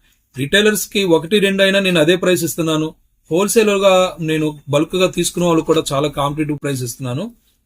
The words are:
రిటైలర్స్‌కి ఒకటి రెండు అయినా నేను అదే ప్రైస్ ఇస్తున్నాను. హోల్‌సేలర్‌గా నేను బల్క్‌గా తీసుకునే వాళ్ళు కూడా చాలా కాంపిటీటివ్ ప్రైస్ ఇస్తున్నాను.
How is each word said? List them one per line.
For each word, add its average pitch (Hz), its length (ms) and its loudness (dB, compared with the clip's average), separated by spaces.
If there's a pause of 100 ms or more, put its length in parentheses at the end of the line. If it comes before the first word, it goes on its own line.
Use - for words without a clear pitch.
(380)
రిటైలర్స్‌కి 202 680 0
ఒకటి 165 360 2
రెండు 196 240 2
అయినా 190 160 2
నేను 185 200 0
అదే 160 160 4
ప్రైస్ 180 280 0
ఇస్తున్నాను. 160 520 -4 (360)
హోల్‌సేలర్‌గా 196 880 2
నేను 156 400 -2 (100)
బల్క్‌గా 160 380 0
తీసుకునే 175 380 -2
వాళ్ళు 160 180 2
కూడా 156 200 0 (100)
చాలా 143 140 0
కాంపిటీటివ్ 147 560 -4
ప్రైస్ 139 200 -4
ఇస్తున్నాను. 131 520 -8 (300)